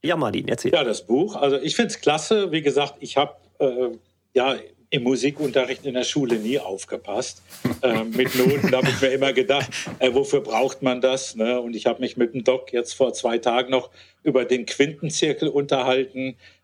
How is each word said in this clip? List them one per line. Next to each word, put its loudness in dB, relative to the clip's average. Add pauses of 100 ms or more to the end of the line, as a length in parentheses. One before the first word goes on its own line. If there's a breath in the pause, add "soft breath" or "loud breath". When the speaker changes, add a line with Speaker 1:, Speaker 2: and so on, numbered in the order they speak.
Speaker 1:
Ja, 0
Martin, -2
erzähl. -2
Speaker 2:
Ja, 4
das -4
Buch, 0
also 2
ich -4
find's -2
klasse. 0
Wie -2
gesagt, 0
ich -12
hab, 0 (180)
äh, 0 (440)
ja, 2 (380)
im 0
Musikunterricht 0
in -4
der 0
Schule 0
nie -2
aufgepasst. -8 (200)
Speaker 3:
<laughs> -4
Speaker 2:
Äh, 0
mit -2
Noten 2
hab 2
ich 0
mir 4
immer 2
gedacht, 2 (300 loud breath)
äh, 4
wofür 2
braucht 0
man 0
das, 0
ne? 0
Und -8
ich -8
hab 2
mich -4
mit 2
dem -6
Doc 2
jetzt -2
vor 2
zwei -2
Tagen 0
noch 0 (340 soft breath)
über 2
den 0
Quintenzirkel 0
unterhalten. 0 (280 soft breath)